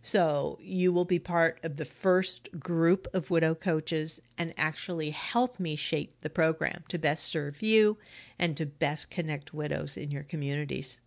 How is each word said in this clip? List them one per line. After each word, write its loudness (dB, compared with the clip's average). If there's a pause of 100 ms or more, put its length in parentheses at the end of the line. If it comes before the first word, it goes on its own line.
So 0
you 2
will 2
be 2
part 2
of -6
the -4
first 0 (100)
group 2
of -2
widow 4
coaches -2 (160)
and -4
actually -4
help -2
me -2
shape -4
the -6
program 0
to -4
best -2
serve -4
you 6 (420)
and 0
to -2
best -4
connect -4
widows -4
in -6
your -4
communities. -4